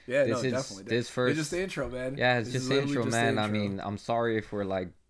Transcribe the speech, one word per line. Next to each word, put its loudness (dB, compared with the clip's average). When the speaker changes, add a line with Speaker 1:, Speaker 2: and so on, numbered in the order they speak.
Speaker 1:
Yeah, 4
Speaker 2:
This 2
Speaker 1:
no, -2
Speaker 2:
is 0
Speaker 1:
definitely, -4
Speaker 2:
this 0
Speaker 1:
definitely. 2
It's 0
Speaker 2:
first -2
Speaker 1:
just -2
the -2
intro, -4
man. -6
Speaker 2:
Yeah, 4
it's -2
Speaker 1:
This -8
Speaker 2:
just 0
Speaker 1:
is -2
Speaker 2:
the 4
Speaker 1:
literally 2
Speaker 2:
intro, 2
Speaker 1:
just 2
the 4
Speaker 2:
man. 2
I 2
Speaker 1:
intro. 0
Speaker 2:
mean, 0
I'm -4
sorry 0
if -4
we're, -2
like, -2